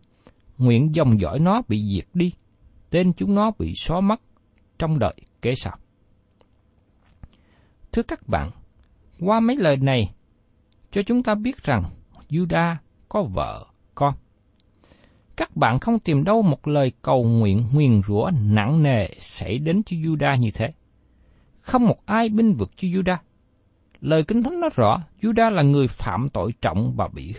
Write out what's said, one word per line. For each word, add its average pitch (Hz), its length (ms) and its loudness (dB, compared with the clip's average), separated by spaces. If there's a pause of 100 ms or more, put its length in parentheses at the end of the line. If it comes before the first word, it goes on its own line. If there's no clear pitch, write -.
(580)
Nguyện 127 380 2
dòng 123 240 4
dõi 87 200 -4
nó 185 280 2
bị 104 280 -2
diệt - 180 -4
đi, 175 200 0 (560)
tên 180 240 2
chúng 190 220 -2
nó 214 240 0
bị 82 160 -6
xóa 170 260 -4
mất 202 200 0 (580)
trong 156 200 -2
đời 101 160 -2 (260)
kế 123 140 -2
sau." - 220 -10 (2250)
Thưa 226 120 0
các - 240 -10
bạn, 87 240 -4 (680)
qua 202 200 2
mấy 233 160 2
lời 160 220 2
này, 131 360 0 (760)
cho 202 140 -2
chúng 247 180 0
ta 214 120 0
biết 220 280 -6
rằng 117 200 0 (460)
Juda 170 460 0 (340)
có 208 140 -2
vợ, 98 420 -6 (300)
con. 143 180 0 (1200)
Các - 200 -8
bạn 127 240 2
không 226 200 0
tìm 147 240 0
đâu 214 180 2
một 160 260 0
lời 143 240 0 (100)
cầu 131 220 2
nguyện 113 500 2
nguyền 131 340 6
rủa 107 240 0 (120)
nặng 107 400 4
nề 117 260 2 (100)
xảy - 380 -8
đến 165 280 -2
cho 170 120 -8
Juda 147 400 -2
như 117 140 0
thế. 117 200 -4 (880)
Không 247 240 0
một 156 200 0
ai 226 240 0
binh 214 240 2
vực 104 220 -2
cho 190 120 -6
Juda. 180 300 -2 (840)
Lời 156 220 2
Kinh 220 200 0
Thánh 339 160 -4
nói 330 160 0
rõ, 120 280 2 (180)
Juda 226 280 2
là 185 140 2
người 139 240 4
phạm 117 420 -4
tội 107 320 -4
trọng 120 340 -2
và 101 120 -2
bị 82 320 -12